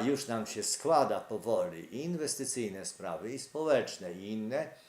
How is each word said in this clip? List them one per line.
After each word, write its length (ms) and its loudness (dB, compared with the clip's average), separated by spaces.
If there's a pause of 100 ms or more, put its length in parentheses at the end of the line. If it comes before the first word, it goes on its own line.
już 240 2
nam 180 0
się 160 -4
składa 580 4
powoli 760 -2
i 80 -4
inwestycyjne 800 -2
sprawy, 480 -6
i 60 -6
społeczne, 720 2
i 200 -6
inne, 360 -2 (200)